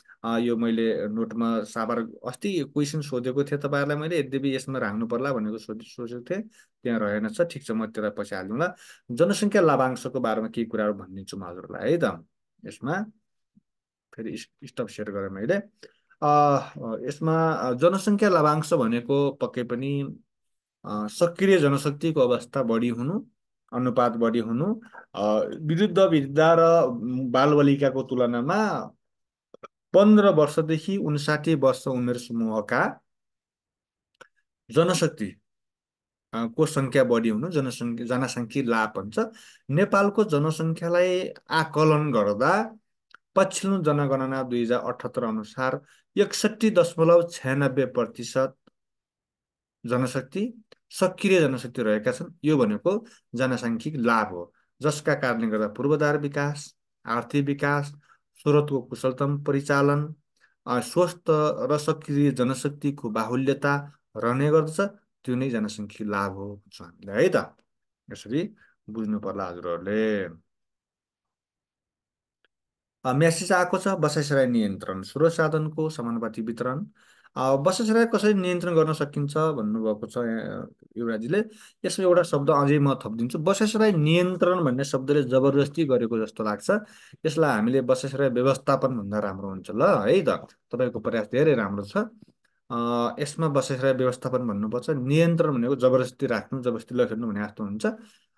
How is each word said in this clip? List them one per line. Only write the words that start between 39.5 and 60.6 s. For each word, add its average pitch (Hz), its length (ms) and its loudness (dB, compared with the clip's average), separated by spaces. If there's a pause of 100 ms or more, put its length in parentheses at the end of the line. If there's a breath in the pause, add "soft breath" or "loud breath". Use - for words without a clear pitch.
नेपालको 202 540 2
जनसङ्ख्यालाई 165 1040 0 (220)
आकलन 151 640 2
गर्दा 123 640 2 (640)
पछिल्लो 190 460 2
जनगणना 135 600 0
दुई 123 200 -2
हजार 117 180 2
अठहत्तर 123 440 -6
अनुसार 117 560 -4 (360 soft breath)
एकसट्ठी 208 540 0
दशमलव 170 600 4
छयानब्बे 131 560 0
प्रतिशत 123 680 -4 (1300)
जनशक्ति 131 800 -4 (260)
सक्रिय 185 500 2
जनशक्ति 131 420 -2
रहेका 107 300 0
छन्। 165 200 -10 (120)
यो 147 140 2
भनेको 127 480 0 (280 loud breath)
जनसाङ्ख्यिक 123 640 -2
लाभ 113 320 2
हो, 87 240 -12 (300)
जसका 147 320 0
कारणले 117 320 0
गर्दा 107 220 0
पूर्वाधार 147 500 0
विकास, 143 560 -6 (320)
आर्थिक 120 400 -2
विकास, 143 480 -2 (400 soft breath)
स्रोतको 143 480 2
कुशलतम 135 600 -4
परिचालन, 143 720 0 (520)